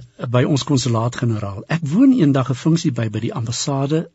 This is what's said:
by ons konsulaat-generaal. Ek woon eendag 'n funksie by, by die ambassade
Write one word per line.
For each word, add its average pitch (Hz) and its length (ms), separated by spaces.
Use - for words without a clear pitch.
by 123 140
ons 156 200
konsulaat-generaal. 117 1040
Ek 165 140
woon 220 300
eendag 139 380
'n 131 40
funksie 160 380
by, 117 160
by 107 120
die 113 140
ambassade 139 800